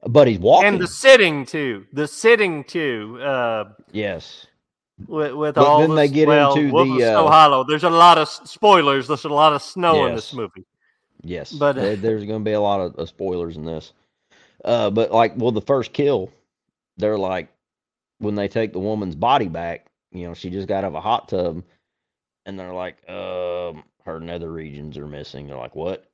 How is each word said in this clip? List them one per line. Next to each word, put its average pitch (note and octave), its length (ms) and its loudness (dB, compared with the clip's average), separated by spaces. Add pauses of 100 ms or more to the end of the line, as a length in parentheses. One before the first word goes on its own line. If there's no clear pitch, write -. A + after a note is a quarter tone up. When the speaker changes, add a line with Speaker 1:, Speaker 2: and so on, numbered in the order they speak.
Speaker 1:
But C3 200 6
he's G#2+ 100 0
walking. A#2+ 300 4
Speaker 2:
And G3 120 0
the F3+ 60 -4
sitting, F#3 600 4
too. B2 460 -6
The D3 140 -4
sitting, G3+ 560 0
too. B2 580 -6
Uh, A#2+ 440 -2 (260)
Speaker 1:
Yes. G2 560 -10 (640)
Speaker 2:
with, D3+ 240 -6
with D3+ 240 -4
Speaker 1:
But C#3+ 100 6
Speaker 2:
all D3+ 140 6
Speaker 1:
then D#3 160 2
they D3 100 4
Speaker 2:
this, C#3 80 0
Speaker 1:
get D3+ 140 4
Speaker 2:
well, C#3+ 260 6
Speaker 1:
into C#3+ 180 0
Speaker 2:
Wolf D#3+ 140 4
Speaker 1:
the, C3 80 -2
Speaker 2:
of B2+ 60 0
Snow A#2 260 4
Speaker 1:
uh, D3 40 4
Speaker 2:
Hollow. D3 340 6
There's D3 180 -2
a F3 80 2
lot E3+ 280 8
of D3+ 100 -2
s-, - 160 -16
spoilers. C#3+ 640 2
There's C#3+ 160 -6
a D#3+ 60 -6
lot D3 220 4
of C#3+ 100 -4
snow E3 440 0
in A#2 80 -4
this A2+ 180 -10
Speaker 1:
Yes. - 20 -18
Speaker 2:
movie. G#2 300 -12 (580)
Speaker 1:
Yes. E2 300 -12
Speaker 2:
But, C#3+ 220 0
Speaker 1:
There, G#2+ 200 -2
Speaker 2:
uh, - 20 -8
Speaker 1:
there's G#2+ 280 -4
gonna G#2+ 200 -6
be G#2+ 80 -2
a G#2+ 80 0
lot G2+ 200 0
of, F2+ 160 -6
of E2 120 -10
spoilers F2 480 -8
in D#2 80 -14
this. D#2+ 300 -12 (680)
Uh, A2+ 260 0
but, A2 200 0
like, A2+ 260 0
well, B2 140 -2
the G#2+ 120 -4
first C3+ 300 -4
kill, C3 380 -2 (680)
they're G#2+ 200 -2
like, F#2 300 -6 (680)
when G#2 180 -6
they G2+ 120 -4
take A2+ 240 -4
the F2+ 60 -8
woman's G2 380 -6
body A#2 320 0
back, E2+ 380 -10 (260)
you F2 160 -14
know, E2+ 60 -14
she F2+ 160 -14
just F#2+ 180 -10
got G2 160 -4
out G2 40 -6
of D2 60 -10
a D2+ 60 -10
hot A2 280 -4
tub, F2 360 -6 (800)
and G2 160 -16
they're F2+ 140 -16
like, F2+ 220 -10 (140)
um, F2+ 720 -10 (220)
"Her D#2+ 160 -12
nether E2 320 -12
regions D2+ 460 -14
are D2 80 -14
missing." C#2+ 420 -16
They're C#2+ 80 -16
like, A#1+ 180 -16
"What?" E2 400 -10